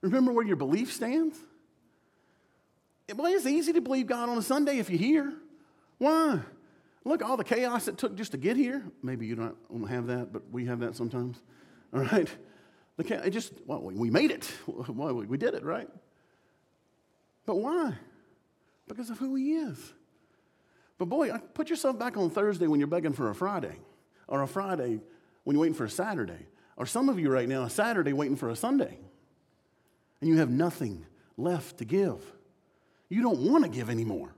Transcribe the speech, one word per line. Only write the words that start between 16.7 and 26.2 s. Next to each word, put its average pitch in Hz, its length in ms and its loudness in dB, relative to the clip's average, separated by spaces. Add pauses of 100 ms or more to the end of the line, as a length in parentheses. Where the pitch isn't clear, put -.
But 202 80 0
why? 269 380 0 (960)
Because 226 220 -10
of 220 80 -8
who 269 160 -4
he 269 200 0
is. 277 400 -4 (1080)
But 185 60 -2
boy, 247 260 0
I, 233 80 -6
put - 300 -6
yourself 277 280 0
back 233 200 -4
on 180 120 2
Thursday 190 380 2
when 151 120 4
you're 143 80 2
begging 160 260 0
for 123 160 -2
a 101 60 -4
Friday, 180 420 -4 (500)
or 139 160 0
a 131 40 -2
Friday 147 520 -2 (440)
when 143 120 0
you're 147 60 4
waiting 165 120 2
for 117 120 -2
a 104 40 -4
Saturday, 127 560 -4 (300)